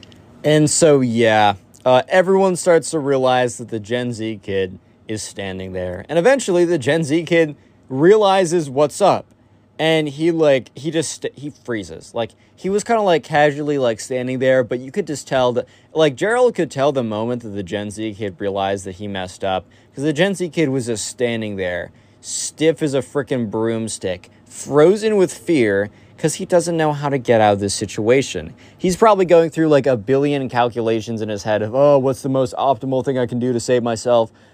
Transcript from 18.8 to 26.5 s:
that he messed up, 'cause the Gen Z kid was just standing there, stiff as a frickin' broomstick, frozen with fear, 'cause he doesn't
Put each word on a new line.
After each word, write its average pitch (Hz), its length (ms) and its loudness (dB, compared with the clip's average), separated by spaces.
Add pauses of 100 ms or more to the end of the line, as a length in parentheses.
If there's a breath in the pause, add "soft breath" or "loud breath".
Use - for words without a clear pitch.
that 95 100 -10
he 104 120 -12
messed 92 360 -8
up, 95 220 -2 (300 soft breath)
'cause 135 80 -8
the 156 100 0
Gen 185 220 0
Z 175 140 -6
kid 156 200 -2
was 131 160 -4
just 113 220 -6
standing 113 480 -4
there, 90 360 -6 (280 soft breath)
stiff - 640 -4
as 139 100 -2
a 139 60 0
frickin' 123 500 -4
broomstick, 110 800 -6 (160 soft breath)
frozen 202 720 2
with 180 160 2
fear, 104 560 0 (260 soft breath)
'cause 156 200 -2
he 185 100 -8
doesn't 170 320 0